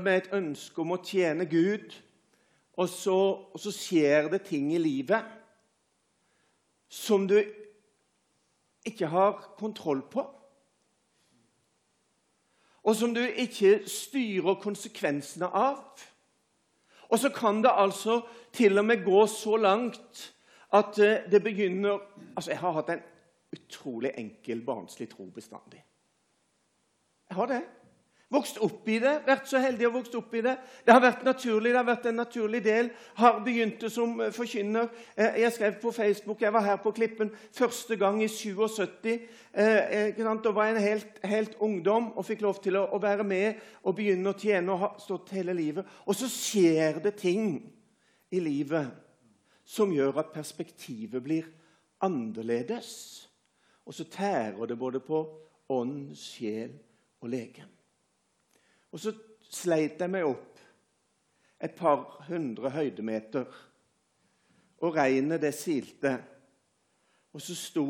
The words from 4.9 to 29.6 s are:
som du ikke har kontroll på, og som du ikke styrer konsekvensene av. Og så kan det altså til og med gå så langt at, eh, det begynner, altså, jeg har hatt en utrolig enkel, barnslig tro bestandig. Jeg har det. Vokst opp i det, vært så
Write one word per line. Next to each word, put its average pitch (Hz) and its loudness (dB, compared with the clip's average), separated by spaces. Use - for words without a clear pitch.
som 196 0
du 202 6
ikke 196 -6
har 196 2
kontroll 170 -4
på, 269 -2
og 214 6
som 233 0
du 233 2
ikke 208 4
styrer 196 -2
konsekvensene 175 -4
av. 269 0
Og 226 4
så 262 2
kan 214 0
det 247 8
altså 220 2
til 202 6
og 208 4
med 220 2
gå 196 8
så 214 -2
langt 220 0
at, 208 4
eh, 208 4
det 196 6
begynner, 202 0
altså, 160 -8
jeg 151 -2
har 175 0
hatt 156 -2
en 170 -4
utrolig 123 -8
enkel, 117 -8
barnslig 113 -8
tro - -18
bestandig. - -20
Jeg 180 -8
har 214 0
det. 254 -2
Vokst - -2
opp - -2
i 220 2
det, 277 2
vært 262 2
så 262 2